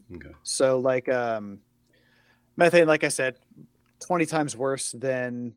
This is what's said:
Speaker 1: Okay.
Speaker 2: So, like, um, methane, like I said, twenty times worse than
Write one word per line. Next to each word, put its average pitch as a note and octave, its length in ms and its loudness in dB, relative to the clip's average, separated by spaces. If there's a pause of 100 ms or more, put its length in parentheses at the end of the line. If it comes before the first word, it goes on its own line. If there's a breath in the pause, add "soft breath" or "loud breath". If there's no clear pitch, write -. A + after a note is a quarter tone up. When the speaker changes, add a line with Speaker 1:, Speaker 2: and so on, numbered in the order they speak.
(160)
Speaker 1:
Okay. - 160 -16 (120)
Speaker 2:
So, C3 360 2
like, B2+ 280 0
um, A2+ 520 -4 (960)
methane, E3+ 300 6
like D#3 160 4
I D3+ 60 2
said, C3 280 -4 (640)
twenty F3 240 0
times D3+ 320 -2
worse C3+ 340 -4
than B2 640 -4